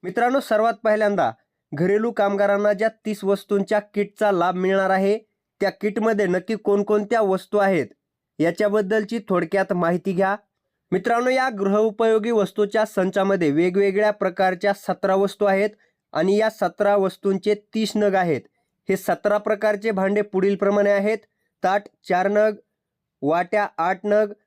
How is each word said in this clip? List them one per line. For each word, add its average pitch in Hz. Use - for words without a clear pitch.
मित्रांनो, 240
सर्वात 220
पहिल्यांदा 208
घरेलू 202
कामगारांना 202
ज्या 208
तीस 208
वस्तूंच्या 202
किटचा 202
लाभ 180
मिळणार 190
आहे, 196
त्या 202
किटमध्ये 214
नक्की 185
कोणकोणत्या 202
वस्तू 190
आहेत, 190
याच्याबद्दलची 208
थोडक्यात 190
माहिती 175
घ्या. 190
मित्रांनो, 233
या 262
गृहउपयोगी 214
वस्तूच्या 208
संचामध्ये 190
वेगवेगळ्या 190
प्रकारच्या 190
सतरा 190
वस्तू 196
आहेत 202
आणि 185
या 214
सतरा 202
वस्तूंचे 196
तीस 220
नग 202
आहेत. 170
हे 190
सतरा 202
प्रकारचे 214
भांडे 196
पुढीलप्रमाणे 202
आहेत: 202
ताट 202
चार 185
नग, 208
वाट्या 180
आठ 180
नग 208